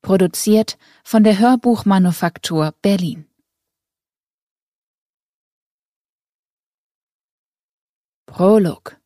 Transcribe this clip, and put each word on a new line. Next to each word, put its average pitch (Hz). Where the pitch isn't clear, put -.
Produziert 196
von 220
der 208
Hörbuchmanufaktur 190
Berlin. 180
Prolog. 190